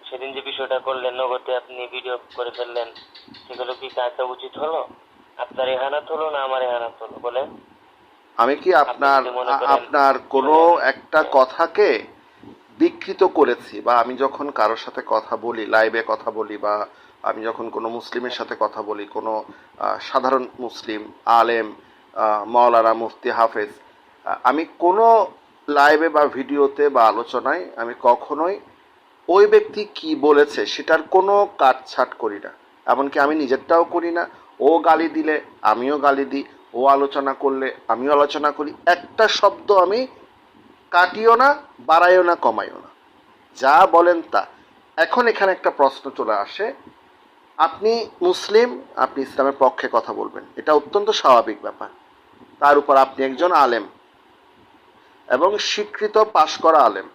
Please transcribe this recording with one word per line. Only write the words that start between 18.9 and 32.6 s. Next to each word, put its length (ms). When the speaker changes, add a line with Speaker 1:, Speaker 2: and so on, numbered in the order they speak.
Speaker 2:
কোনো, 380
আহ, 200
সাধারণ 480
মুসলিম, 520
আলেম, 480
আহ, 300
মাওলানা, 500
মুফতি, 360
হাফেজ, 380
আহ, 180
আমি 240
কোনো 520
লাইভে 400
বা 180
ভিডিওতে 640
বা 200
আলোচনায় 680
আমি 240
কখনোই 600
ওই 180
ব্যক্তি 380
কি 300
বলেছে 520
সেটার 360
কোনো 460
কাটছাঁট 560
করি 300
না, 60